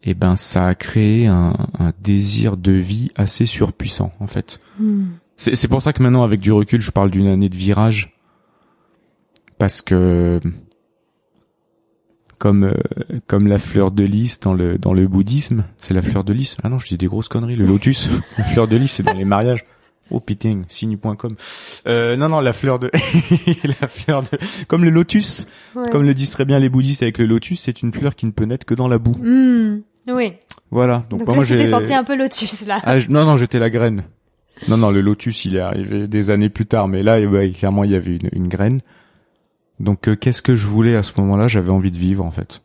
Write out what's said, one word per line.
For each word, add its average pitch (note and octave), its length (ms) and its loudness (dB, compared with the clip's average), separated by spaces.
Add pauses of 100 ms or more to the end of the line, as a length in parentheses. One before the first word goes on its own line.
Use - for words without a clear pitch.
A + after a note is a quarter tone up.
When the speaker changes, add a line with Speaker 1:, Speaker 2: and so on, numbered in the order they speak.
Speaker 1:
eh F#2+ 100 0
ben, F2+ 220 2
ça F2+ 300 -2
a F2+ 80 2
créé A2 520 0
un, F2 280 4 (240)
un E2 220 0
désir G2+ 580 0
de F#2+ 140 2
vie G2 440 0
assez G2+ 300 0
surpuissant, G2 720 -4
en G2+ 60 -8
fait. - 340 -10 (180)
Speaker 2:
Hmm. G#3 280 0 (300)
Speaker 1:
C'est, A#2 200 -2
c'est B2 120 0
pour C3 140 0
ça D3+ 100 0
que - 100 0
maintenant, B2 200 4
avec G#2 180 2
du G#2 120 2
recul, G#2+ 280 2
je G2 120 -6
parle G2 180 2
d'une G2 160 2
année G2 220 2
de F#2 80 -6
virage. G2+ 580 0 (1400)
Parce - 240 0
que, F2 580 2 (2000)
comme, G2+ 260 4
euh, F#2+ 100 0 (520)
comme G2+ 200 2
la G2+ 120 4
fleur G2 320 0
de G2+ 140 0
lys G#2+ 360 0
dans F#2 140 0
le, F2+ 240 0
dans F#2 140 0
le F#2 140 4
bouddhisme, G#2 580 0 (140)
c'est - 160 -4
la F#2 80 0
fleur F#2+ 220 -2
de G#2 80 -2
lys ? C3 300 -4
Ah A2 60 -4
non, B2+ 100 -2
je A#2+ 100 -8
dis F2+ 100 -6
des F2+ 80 -2
grosses G#2 220 -4
conneries, A#2 280 -4
le G#2+ 100 2
lotus. G2+ 440 2 (140)
<laughs> - 140 -12
La G#2+ 60 -2
fleur A2+ 240 2
de A2 80 2
lys, C3+ 160 2
c'est - 100 -6
dans F#2+ 120 0
les F#2+ 100 -4
mariages. G#2+ 400 0 (460)
Oh A#2+ 100 -4
putain, G#2 480 -4
signe.com. G#2+ 680 -6 (520)
Euh, A#2 300 0
non, D3 120 0
non, D#3 120 0
la B2+ 120 0
fleur B2+ 260 -2
de, B2+ 140 -4
<laughs> - 720 0 (160)
la C3+ 80 -4
fleur C#3 340 -4
de, B2+ 60 -8 (400)
comme E3+ 160 2
le E3 60 6
lotus, E3+ 560 0 (280)
Speaker 2:
Ouais. B3 160 -6
Speaker 1:
comme D3 120 2
le C#3+ 100 4
disent C3+ 180 -2
très - 140 -4
bien C#3 140 2
les C3+ 100 2
bouddhistes C3 340 0
avec A2+ 140 -2
le A#2 80 2
lotus, A2+ 380 -2
c'est - 200 -8
une A#2+ 100 -2
fleur C#3 220 -4
qui - 120 -8
ne A2 40 -2
peut G#2+ 140 -4
naître A#2+ 220 -6
que A#2 80 -2
dans B2+ 120 -2
la B2 120 2
boue. A#2 200 0
Speaker 2:
Hmm. A#3+ 600 2 (280)
Oui. A#3+ 260 -4 (360)
Speaker 1:
Voilà. A#2+ 380 0
Donc, A#2 120 -6
Speaker 2:
Donc A#2 80 -4
Speaker 1:
moi, B2+ 80 2
Speaker 2:
là, - 40 4
Speaker 1:
moi, C#3 60 4
Speaker 2:
tu A#2+ 80 0
t'es A#2 80 4
Speaker 1:
j'ai A2+ 80 2
Speaker 2:
senti - 240 2
un B3+ 100 2
peu C#4 120 -2
lotus, A3 500 -4
là. G3+ 180 -4
Speaker 1:
Ah, C3 140 2
je... A#2+ 100 -2
Non, D3+ 160 4
non, D3+ 140 4
j'étais A#2+ 200 0
la A#2 120 2
graine. A2 320 0 (640)
Non, A2+ 80 4
non, A2+ 140 4
le G2 100 4
lotus, G#2 460 -2
il F#2 100 -2
est F#2 40 0
arrivé G2+ 460 -4
des G#2 240 0
années G#2 200 2
plus A2 160 0
tard, G#2+ 200 2
mais F#2+ 160 -2
là, A2 180 4
ouais, G2 320 2
clairement, G2+ 320 0
il G2+ 80 0
y F#2+ 40 2
avait F2+ 200 -2
une, E2+ 160 -4
une F2+ 160 -2
graine. G#2 340 0 (1000)
Donc, G2 280 0
euh, G#2+ 60 4
qu'est-ce - 280 -2
que B2+ 120 2
je G#2 120 0
voulais A2 280 2
à G#2+ 80 2
ce - 100 -8 (100)
moment-là ? G2+ 260 2
J'avais F#2+ 220 0
envie F#2+ 200 2
de F2 60 -10
vivre, F#2 280 0
en E2+ 60 -6
fait. F2 340 -12